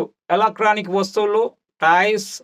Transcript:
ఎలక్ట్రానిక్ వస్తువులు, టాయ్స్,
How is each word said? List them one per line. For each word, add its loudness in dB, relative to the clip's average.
ఎలక్ట్రానిక్ 0
వస్తువులు, 0
టాయ్స్, 2